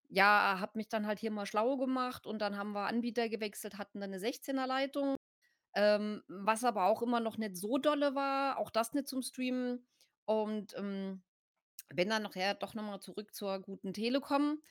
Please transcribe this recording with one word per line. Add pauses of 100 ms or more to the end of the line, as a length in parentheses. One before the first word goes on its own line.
ja,
hab
mich
dann
halt
hier
mal
schlau
gemacht
und
dann
haben
wir
Anbieter
gewechselt,
hatten
dann
'ne
sechzehner
Leitung, (600)
ähm,
was
aber
auch
immer
noch
nicht
so
dolle
war,
auch
das
nicht
zum
Streamen. (380)
Und,
ähm, (680)
bin
dann
nachher
doch
noch
mal
zurück
zur
guten
Telekom.